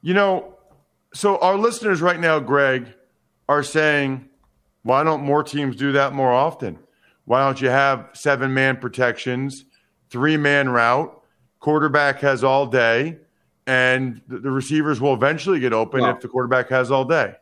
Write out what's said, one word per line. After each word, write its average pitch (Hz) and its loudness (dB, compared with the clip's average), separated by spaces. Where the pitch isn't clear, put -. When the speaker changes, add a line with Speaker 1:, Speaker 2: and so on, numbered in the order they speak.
Speaker 1:
You 175 -2
know, 196 0
so 202 0
our 185 2
listeners 214 0
right 175 0
now, 160 2
Greg, 131 0
are 143 2
saying, 143 0
"Why 131 2
don't 156 0
more 143 0
teams 139 -6
do 139 -2
that 139 2
more 135 0
often? 127 -2
Why 127 2
don't 135 -2
you 131 2
have 135 0
seven-man 135 0
protections, 127 -4
three-man 143 0
route, 123 2
quarterback 147 0
has 135 0
all 135 2
day, 123 0
and 127 0
the, 120 -12
the 131 -6
receivers 135 -2
will 135 2
eventually 151 0
get 123 0
open 113 -2
Speaker 2:
Well, 120 0
Speaker 1:
if - -20
the 120 -14
quarterback 123 -2
has 127 0
all 131 0
day"? 143 0